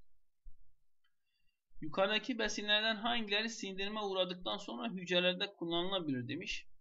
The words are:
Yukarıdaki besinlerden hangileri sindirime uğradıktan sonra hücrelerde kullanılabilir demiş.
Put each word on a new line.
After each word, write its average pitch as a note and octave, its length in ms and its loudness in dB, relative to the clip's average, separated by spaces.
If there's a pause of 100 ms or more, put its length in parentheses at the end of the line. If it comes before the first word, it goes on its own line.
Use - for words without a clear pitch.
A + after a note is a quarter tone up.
(1800)
Yukarıdaki G#3+ 580 2
besinlerden G#3+ 580 2
hangileri A3 540 0
sindirime G3 500 -4
uğradıktan F#3+ 560 0
sonra A#3 340 -6
hücrelerde F3+ 640 2
kullanılabilir E3+ 760 0
demiş. D#3+ 380 -4 (140)